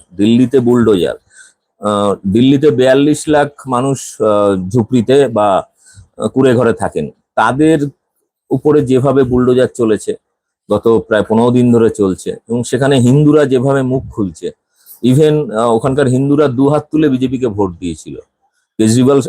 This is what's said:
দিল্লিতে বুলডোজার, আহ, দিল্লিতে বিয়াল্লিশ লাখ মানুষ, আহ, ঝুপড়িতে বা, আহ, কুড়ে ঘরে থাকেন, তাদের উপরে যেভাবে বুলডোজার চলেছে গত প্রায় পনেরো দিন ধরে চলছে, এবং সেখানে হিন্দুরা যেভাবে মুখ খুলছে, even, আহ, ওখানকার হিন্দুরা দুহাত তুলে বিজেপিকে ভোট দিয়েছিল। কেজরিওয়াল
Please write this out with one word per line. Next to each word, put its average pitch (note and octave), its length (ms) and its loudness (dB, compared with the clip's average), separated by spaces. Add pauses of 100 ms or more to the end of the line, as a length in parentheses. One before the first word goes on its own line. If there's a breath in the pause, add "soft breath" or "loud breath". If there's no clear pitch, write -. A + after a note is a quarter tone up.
(160)
দিল্লিতে A#2+ 440 2
বুলডোজার, A2 560 0 (640 soft breath)
আহ, G2+ 360 -2 (120)
দিল্লিতে C3+ 440 2
বিয়াল্লিশ C3+ 560 0
লাখ D3 400 -2
মানুষ, C3 540 -6
আহ, G2+ 480 0
ঝুপড়িতে B2+ 580 0
বা, G#2 400 -2 (500 soft breath)
আহ, A2 100 -6
কুড়ে C3 280 2
ঘরে A#2 180 2
থাকেন, A2 360 -6 (260)
তাদের C#3+ 520 0 (640)
উপরে D3 360 0
যেভাবে C3 380 2
বুলডোজার B2 520 0
চলেছে G#2+ 400 -2 (560)
গত G#2 160 -2 (200)
প্রায় G#2 160 0
পনেরো A2+ 280 0
দিন B2 220 2
ধরে A2+ 160 4
চলছে, F#2+ 400 -4
এবং A#2 340 -8
সেখানে C3+ 360 0
হিন্দুরা D3 460 2
যেভাবে C3+ 360 -2
মুখ B2+ 280 -4
খুলছে, F2+ 420 -8 (520 loud breath)
even, D3 480 2
আহ, A2+ 220 0
ওখানকার C3+ 340 -2
হিন্দুরা C#3 400 0
দুহাত C#3 440 0
তুলে D#3 180 0
বিজেপিকে B2+ 380 -2
ভোট G2 320 -4
দিয়েছিল। E2 400 -12 (580)
কেজরিওয়াল B2+ 520 2